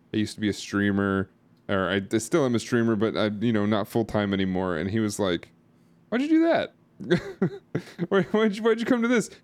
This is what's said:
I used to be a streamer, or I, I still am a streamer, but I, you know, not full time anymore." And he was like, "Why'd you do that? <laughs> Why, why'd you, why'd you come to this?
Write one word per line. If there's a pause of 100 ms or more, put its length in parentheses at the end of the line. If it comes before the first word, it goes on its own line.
(140)
I
used
to
be
a
streamer, (400)
or
I, (100)
I
still
am
a
streamer,
but
I,
you
know,
not
full
time
anymore."
And
he
was
like, (600)
"Why'd
you
do
that? (260)
<laughs>
Why,
why'd
you,
why'd
you
come
to
this? (140)